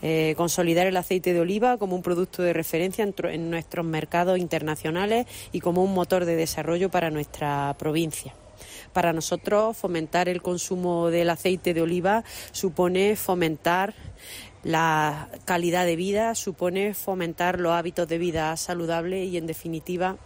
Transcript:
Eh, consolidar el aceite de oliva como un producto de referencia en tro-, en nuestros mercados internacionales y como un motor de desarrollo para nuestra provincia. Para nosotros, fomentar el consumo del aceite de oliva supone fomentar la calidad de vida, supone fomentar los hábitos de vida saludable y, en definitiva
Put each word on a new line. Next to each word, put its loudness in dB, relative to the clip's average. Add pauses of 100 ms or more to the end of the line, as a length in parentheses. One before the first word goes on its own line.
Eh, 2
consolidar 2
el 0
aceite 0
de 4
oliva 2
como -2
un -4
producto -2
de 2
referencia 0
en -2
tro-, -4
en -4
nuestros -4
mercados 0
internacionales -2 (260)
y -4
como 2
un 0
motor 2
de 2
desarrollo 0
para 2
nuestra -2
provincia. -2 (580)
Para 4
nosotros, 0
fomentar 0
el -2
consumo 0
del 4
aceite 0
de 2
oliva 2 (260)
supone 2
fomentar 0 (680)
la 2 (160)
calidad 2
de 2
vida, 0
supone -2
fomentar -2
los 2
hábitos 0
de -2
vida 0
saludable -2
y, -4
en -4
definitiva -4